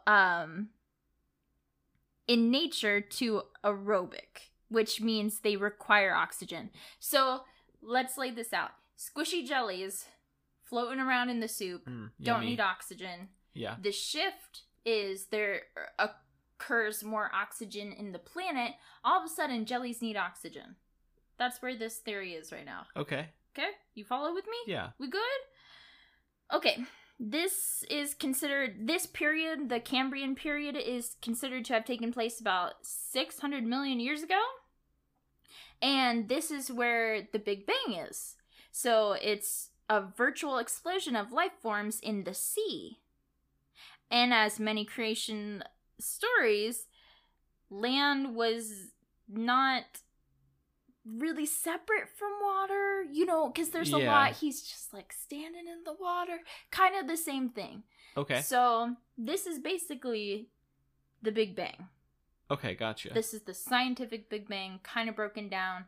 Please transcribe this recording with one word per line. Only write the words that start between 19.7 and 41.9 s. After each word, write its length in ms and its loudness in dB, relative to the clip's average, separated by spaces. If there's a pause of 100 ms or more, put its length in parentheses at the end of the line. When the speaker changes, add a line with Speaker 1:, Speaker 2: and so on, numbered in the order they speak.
Speaker 1:
need 140 -2
oxygen. 600 -6 (640)
That's 240 -2
where 140 -4
this 220 -6
theory 340 -6
is 180 -12
right 160 -12
now. 200 -10 (100)
Speaker 2:
Okay. 320 -4 (280)
Speaker 1:
Okay? 120 -2 (260)
You 100 -14
follow 300 -2
with 120 -4
me? 100 -6 (100)
Speaker 2:
Yeah. 320 -4
Speaker 1:
We 100 -6
good? 120 -2 (1300)
Okay. 320 2 (340)
This 720 -2
is 240 -2
considered, 760 -2
this 200 0
period, 640 0
the 100 2
Cambrian 540 0
period, 420 -2
is 460 -4
considered 440 -4
to 60 -4
have 140 2
taken 260 -2
place 280 -4
about 420 2
six 560 -4
hundred 260 -2
million 360 0
years 220 -2
ago. 180 4 (1400)
And 480 4
this 220 0
is 200 -4
where 640 2
the 60 2
Big 280 -2
Bang 280 0 (140)
is. 280 -12 (340)
So 420 4 (100)
it's 480 -2 (180)
a 140 6
virtual 560 0
explosion 580 -2
of 160 -2
life 200 2 (100)
forms 380 -2